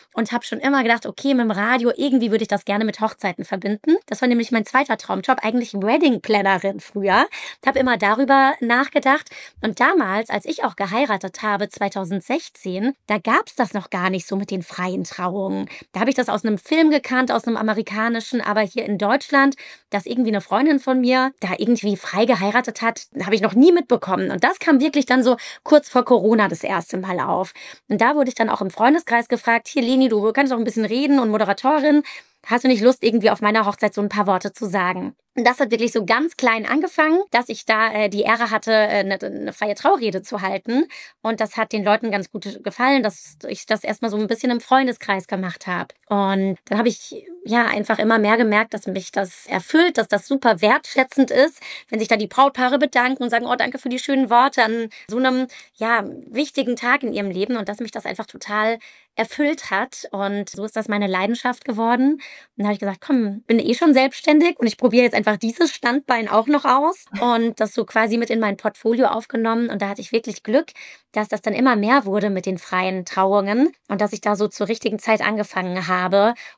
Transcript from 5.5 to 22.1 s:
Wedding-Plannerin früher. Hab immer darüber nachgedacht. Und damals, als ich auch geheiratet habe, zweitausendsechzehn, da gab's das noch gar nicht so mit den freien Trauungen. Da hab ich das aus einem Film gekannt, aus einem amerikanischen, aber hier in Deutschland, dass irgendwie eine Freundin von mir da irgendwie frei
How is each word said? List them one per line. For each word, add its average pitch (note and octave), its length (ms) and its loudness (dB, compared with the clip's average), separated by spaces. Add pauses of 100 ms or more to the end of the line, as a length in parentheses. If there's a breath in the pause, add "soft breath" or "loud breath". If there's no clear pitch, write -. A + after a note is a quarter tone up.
Wedding-Plannerin G3 1040 0
früher. G3+ 460 2 (400 loud breath)
Hab C4+ 100 2
immer B3+ 220 2
darüber C4+ 640 4
nachgedacht. C4 680 0 (320 loud breath)
Und G#3+ 200 -4
damals, A#3 500 2
als - 160 -6
ich - 180 -4
auch A3 120 -6
geheiratet G3+ 680 -4
habe, G3+ 260 -2
zweitausendsechzehn, G3 1300 -6 (120)
da G#3 120 -2
gab's C4+ 380 0
das - 180 -2
noch F#3+ 160 -8
gar F3+ 180 -2
nicht F#3 180 -4
so G3 100 -6
mit G3+ 140 -6
den F#3+ 120 -6
freien F#3 420 -6
Trauungen. F#3+ 600 -6 (260 loud breath)
Da F#3 80 -6
hab A#3 80 2
ich C#4 60 0
das - 140 -2
aus - 160 -2
einem G#3+ 140 0
Film D#4 320 4
gekannt, B3+ 420 0
aus - 140 -2
einem A#3 100 -2
amerikanischen, A3 840 -4
aber G#3 200 0
hier G#3+ 240 -4
in G3+ 140 -4
Deutschland, C4+ 580 2 (340 loud breath)
dass G3+ 160 -4
irgendwie A#3 240 -2
eine G#3 100 0
Freundin C#4 380 2
von C4 220 0
mir B3+ 400 2
da F3+ 180 -6
irgendwie G#3 380 0
frei - 280 -2